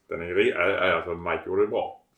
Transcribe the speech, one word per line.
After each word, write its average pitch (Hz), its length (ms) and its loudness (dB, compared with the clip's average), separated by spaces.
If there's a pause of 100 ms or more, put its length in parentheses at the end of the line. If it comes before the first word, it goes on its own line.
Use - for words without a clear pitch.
Den 82 120 -8
är 85 40 -8
ju 87 100 -6
ri-, 104 200 4
är, 87 140 2
är, 95 260 2
alltså, 82 200 -2
Mike 85 300 -4
gjorde 95 160 2
det 104 60 4
bra. 107 340 -4 (160)